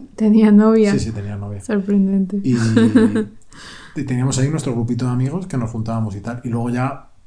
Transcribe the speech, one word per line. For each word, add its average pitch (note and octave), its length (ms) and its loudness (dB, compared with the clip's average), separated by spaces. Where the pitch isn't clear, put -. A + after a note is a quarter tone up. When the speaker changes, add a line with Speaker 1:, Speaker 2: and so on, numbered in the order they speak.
Speaker 1:
Tenía G#3+ 360 4
novia. G#3+ 420 6
Speaker 2:
Sí, C3+ 60 0
sí, A2+ 120 -4
tenía G2+ 240 -8
novia. G2+ 260 -10
Speaker 1:
Sorprendente. G3 840 0
Speaker 2:
Y, B2+ 120 2
Speaker 1:
<laughs> - 1400 0
Speaker 2:
y C3+ 60 -4
teníamos B2+ 340 -2
ahí C3+ 100 2
nuestro D3+ 240 -4
grupito A#2 320 -4
de B2 60 -2
amigos C#3 360 -4
que C#3+ 100 -6
nos A#2 120 -4
juntábamos A2 460 -6
y G2 60 -12
tal. A#2+ 220 -10
Y B2 60 -8
luego A#2 200 -4
ya C3 400 -6